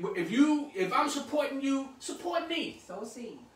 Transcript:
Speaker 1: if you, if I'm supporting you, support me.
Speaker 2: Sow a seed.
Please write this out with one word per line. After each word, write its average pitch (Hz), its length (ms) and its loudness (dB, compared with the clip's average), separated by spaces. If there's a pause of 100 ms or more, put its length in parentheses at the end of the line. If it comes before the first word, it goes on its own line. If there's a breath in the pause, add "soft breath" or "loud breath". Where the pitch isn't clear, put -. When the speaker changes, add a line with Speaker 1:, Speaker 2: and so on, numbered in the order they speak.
(160)
Speaker 1:
if 170 160 0
you, 285 440 4
if 185 180 0
I'm 294 160 4
supporting 277 520 0
you, 269 280 0 (100)
support 330 500 -2
me. 311 360 -4
Speaker 2:
Sow 185 160 -8
a 233 40 -6
seed. 233 340 -10 (160)